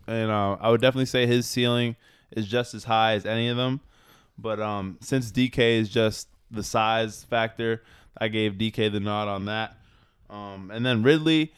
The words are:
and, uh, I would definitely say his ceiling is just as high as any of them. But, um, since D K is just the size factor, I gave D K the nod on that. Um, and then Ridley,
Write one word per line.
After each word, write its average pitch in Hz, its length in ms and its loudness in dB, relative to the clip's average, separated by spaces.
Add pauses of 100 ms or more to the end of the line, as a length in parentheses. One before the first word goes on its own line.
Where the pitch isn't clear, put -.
and, 113 220 -2
uh, 101 320 0
I 113 80 2
would 113 120 6
definitely 127 260 2
say 123 180 2
his 120 220 2
ceiling 120 480 0 (360)
is 110 160 -6
just 120 280 -4
as 104 80 -12
high 110 300 2
as 101 120 -2
any 117 220 -2
of 120 100 -2
them. 127 240 -2 (560)
But, 110 220 -4
um, 101 420 -4
since 123 300 -2
D 127 180 2
K 117 300 4
is 107 100 0
just 110 380 0 (240)
the 107 120 -8
size 113 600 0
factor, 113 580 -2 (340)
I 113 120 -2
gave 107 300 0
D 110 120 0
K 107 180 0
the 104 120 -2
nod 104 280 -2
on 98 180 -4
that. 107 320 -6 (520)
Um, 98 420 -14
and 117 140 -4
then 120 160 2
Ridley, 156 560 4